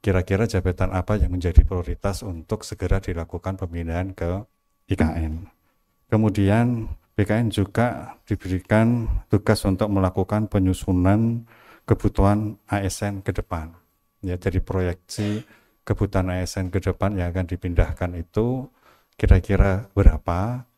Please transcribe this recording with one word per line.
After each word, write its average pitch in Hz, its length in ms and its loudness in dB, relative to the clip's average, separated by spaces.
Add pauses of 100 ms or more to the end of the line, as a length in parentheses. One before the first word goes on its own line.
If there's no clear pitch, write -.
Kira-kira 95 420 0
jabatan 92 480 0
apa 95 240 0
yang 90 160 2
menjadi 90 320 8
prioritas 92 560 -4
untuk 92 400 -8
segera 95 400 -2
dilakukan 85 560 -8
pemindahan 85 560 -6
ke 90 300 -4 (480)
I 98 80 2
K - 40 2 (140)
N. 80 320 -6 (640)
Kemudian 110 800 2 (240)
B 104 80 0
K 107 160 0
N 117 100 0
juga 107 800 -2
diberikan 110 800 0 (240)
tugas 104 340 2
untuk 104 240 0
melakukan 98 640 0
penyusunan 98 960 2 (400)
kebutuhan 104 800 2
A 101 160 -2
S 98 240 -4
N 101 160 -6
ke - 80 -4
depan. 82 400 -6 (500)
Ya, 90 140 -4
jadi 90 240 -2
proyeksi 95 880 -4 (400)
kebutuhan 98 460 0
A 92 100 -2
S - 160 -6
N 92 160 -4
ke 95 80 0
depan 98 320 -2
yang 90 160 -2
akan 90 160 -2
dipindahkan 87 720 -2
itu 123 480 -2 (500)
kira-kira 98 800 2
berapa 98 720 2 (120)